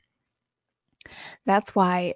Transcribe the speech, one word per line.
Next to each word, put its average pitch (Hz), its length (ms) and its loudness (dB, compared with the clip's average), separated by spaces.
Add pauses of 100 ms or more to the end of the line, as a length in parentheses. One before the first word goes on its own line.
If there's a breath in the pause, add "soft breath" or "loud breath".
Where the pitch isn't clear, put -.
(1500 loud breath)
That's 196 280 0
why 180 420 0